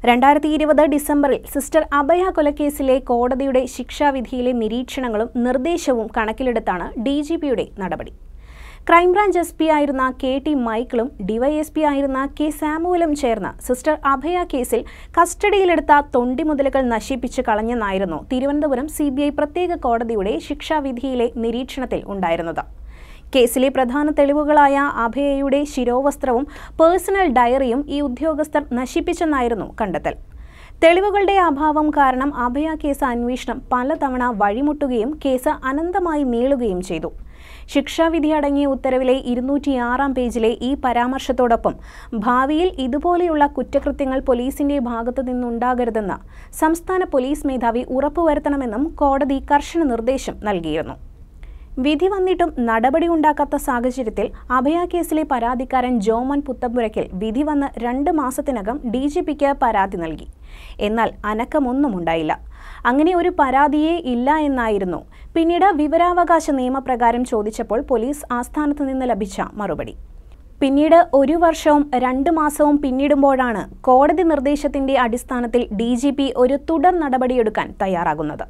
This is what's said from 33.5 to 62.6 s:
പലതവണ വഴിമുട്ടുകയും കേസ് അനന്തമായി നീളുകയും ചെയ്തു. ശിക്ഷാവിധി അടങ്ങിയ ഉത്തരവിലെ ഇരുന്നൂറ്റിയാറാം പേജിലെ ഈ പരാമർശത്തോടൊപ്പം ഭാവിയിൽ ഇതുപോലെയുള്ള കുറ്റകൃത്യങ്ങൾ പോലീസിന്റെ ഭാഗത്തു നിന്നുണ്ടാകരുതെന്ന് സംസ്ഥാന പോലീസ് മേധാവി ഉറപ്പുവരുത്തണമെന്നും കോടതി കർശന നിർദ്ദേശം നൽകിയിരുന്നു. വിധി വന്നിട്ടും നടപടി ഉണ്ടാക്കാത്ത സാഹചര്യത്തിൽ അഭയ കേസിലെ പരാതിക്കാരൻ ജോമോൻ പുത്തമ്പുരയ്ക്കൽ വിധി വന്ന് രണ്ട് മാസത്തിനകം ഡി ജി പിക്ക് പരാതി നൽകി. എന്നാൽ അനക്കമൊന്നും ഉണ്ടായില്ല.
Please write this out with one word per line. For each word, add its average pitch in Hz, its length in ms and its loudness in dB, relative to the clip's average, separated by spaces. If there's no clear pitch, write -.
പലതവണ 254 500 -2
വഴിമുട്ടുകയും 254 720 0
കേസ് 262 260 0
അനന്തമായി 330 540 -2
നീളുകയും 240 540 0
ചെയ്തു. 160 220 -6
ശിക്ഷാവിധി 311 640 0
അടങ്ങിയ 285 360 0
ഉത്തരവിലെ 262 420 0
ഇരുന്നൂറ്റിയാറാം 262 840 0
പേജിലെ 233 340 0
ഈ 262 40 0
പരാമർശത്തോടൊപ്പം 240 880 0
ഭാവിയിൽ 277 440 2
ഇതുപോലെയുള്ള 311 600 2
കുറ്റകൃത്യങ്ങൾ 269 720 -2
പോലീസിന്റെ 269 500 0
ഭാഗത്തു 240 400 -4
നിന്നുണ്ടാകരുതെന്ന് 240 880 -2
സംസ്ഥാന 330 420 0
പോലീസ് 285 360 0
മേധാവി 240 340 0
ഉറപ്പുവരുത്തണമെന്നും 285 880 0
കോടതി 277 380 2
കർശന 285 320 2
നിർദ്ദേശം 220 440 -2
നൽകിയിരുന്നു. 160 480 -4
വിധി 302 280 2
വന്നിട്ടും 370 360 2
നടപടി 262 460 2
ഉണ്ടാക്കാത്ത 294 420 2
സാഹചര്യത്തിൽ 240 600 -2
അഭയ 294 220 2
കേസിലെ 320 400 0
പരാതിക്കാരൻ 247 640 0
ജോമോൻ 247 420 0
പുത്തമ്പുരയ്ക്കൽ 233 580 -2
വിധി 220 260 -2
വന്ന് 285 200 0
രണ്ട് 277 340 0
മാസത്തിനകം 254 580 -4
ഡി 254 120 -2
ജി 359 140 0
പിക്ക് 285 240 0
പരാതി 202 420 0
നൽകി. 160 240 -10
എന്നാൽ 220 220 0
അനക്കമൊന്നും 254 680 0
ഉണ്ടായില്ല. 165 340 0